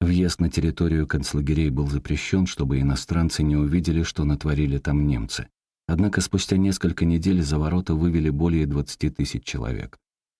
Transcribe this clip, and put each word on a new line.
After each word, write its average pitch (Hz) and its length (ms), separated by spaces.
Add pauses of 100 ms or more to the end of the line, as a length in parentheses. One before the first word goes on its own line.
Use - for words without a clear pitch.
Въезд 87 380
на 82 100
территорию 80 580
концлагерей 73 600
был 71 180
запрещён, 73 600
чтобы 69 320
иностранцы 78 640
не 73 120
увидели, 80 480
что - 200
натворили 73 540
там 73 280
немцы. 60 440 (380)
Однако 92 340
спустя 95 360
несколько 92 480
недель 85 380
за 76 160
ворота 82 340
вывели 80 360
более 80 360
двадцати 71 440
тысяч - 340
человек. - 540 (420)